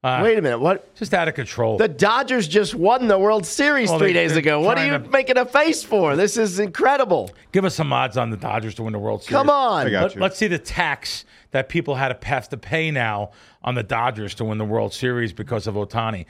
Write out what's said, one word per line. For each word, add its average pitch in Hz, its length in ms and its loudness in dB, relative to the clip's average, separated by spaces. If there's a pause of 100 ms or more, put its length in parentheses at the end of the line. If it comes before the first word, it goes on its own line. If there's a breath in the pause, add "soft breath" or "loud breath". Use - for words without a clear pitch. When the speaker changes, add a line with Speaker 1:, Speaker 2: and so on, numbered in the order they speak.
Speaker 1:
Uh, 127 200 0
Speaker 2:
Wait 220 140 4
a 196 60 2
minute. 120 160 0
What? 180 360 -2
Speaker 1:
just - 180 -6
out 180 140 0
of 156 60 -4
control. 113 440 -2
Speaker 2:
The 220 100 4
Dodgers 220 600 2
just 190 280 2
won 226 320 4
the 196 100 6
World 208 300 2
Series 277 420 2
Speaker 1:
Well, 160 80 2
Speaker 2:
three 160 120 4
Speaker 1:
they, 180 40 2
Speaker 2:
days 170 180 2
Speaker 1:
they're 160 80 2
Speaker 2:
ago. 151 220 2
What 226 160 2
are 262 100 0
Speaker 1:
trying 285 140 -2
Speaker 2:
you - 40 -14
Speaker 1:
to - 40 -18
Speaker 2:
making 262 280 4
a 247 80 4
face 302 380 2
for? 165 320 2
This 202 220 0
is 202 220 0
incredible. 214 720 2 (200 soft breath)
Speaker 1:
Give 190 140 2
us 175 80 0
some 151 180 -2
odds 127 240 0
on 120 140 -2
the 107 80 -6
Dodgers 110 380 -6
to 113 80 -10
win 110 100 -6
the 104 60 -6
World 107 240 -6
Series. - 120 -8
Speaker 2:
Come 285 140 4
on. 226 380 2
Speaker 3:
I - 20 0
got 101 140 2
Speaker 1:
Let, 190 120 -2
Speaker 3:
you. 98 60 -6
Speaker 1:
let's 185 160 -2
see 214 100 0
the 175 120 -2
tax - 680 -6 (240 soft breath)
that 135 180 -2
people 135 280 -4
had 131 140 -2 (120)
to - 60 -12
have 131 220 -4
to 131 80 -10
pay 160 340 -4
now 110 400 -4 (320 soft breath)
on 123 100 -4
the 123 100 -2
Dodgers 113 520 -4
to 113 100 -6
win 107 140 -4
the 107 60 -4
World 107 280 -2
Series 120 400 -4
because 110 320 -6
of 110 100 -4
Ohtani. 104 540 -6